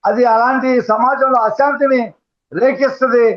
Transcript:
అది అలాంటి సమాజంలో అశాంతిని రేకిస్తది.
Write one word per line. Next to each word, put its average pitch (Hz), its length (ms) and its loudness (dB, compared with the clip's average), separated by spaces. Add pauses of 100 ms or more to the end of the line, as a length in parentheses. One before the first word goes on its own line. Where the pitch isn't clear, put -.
అది 214 200 0
అలాంటి 247 580 0
సమాజంలో 262 580 0
అశాంతిని 269 600 0 (520)
రేకిస్తది. 254 760 0 (100)